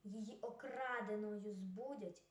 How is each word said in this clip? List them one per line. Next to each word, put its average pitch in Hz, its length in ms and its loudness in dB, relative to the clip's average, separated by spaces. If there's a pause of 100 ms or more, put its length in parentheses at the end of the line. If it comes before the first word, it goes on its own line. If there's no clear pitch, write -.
Її 214 360 -4
окраденою 214 1120 2
збудять 190 760 -2